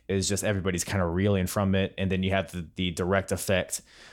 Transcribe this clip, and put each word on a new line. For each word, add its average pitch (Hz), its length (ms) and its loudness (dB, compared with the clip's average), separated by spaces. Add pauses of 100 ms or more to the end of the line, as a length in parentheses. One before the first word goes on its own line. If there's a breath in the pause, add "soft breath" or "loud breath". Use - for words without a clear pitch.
is 95 200 0
just 101 160 -2
everybody's 92 400 0
kinda 95 220 0
reeling 92 400 2
from 98 300 2
it. 95 240 0
And 92 120 0
then 92 120 0
you 95 80 0
have 95 200 0
the, 85 160 -6 (100)
the 90 120 0
direct 92 420 0
effect 92 500 -2 (320 loud breath)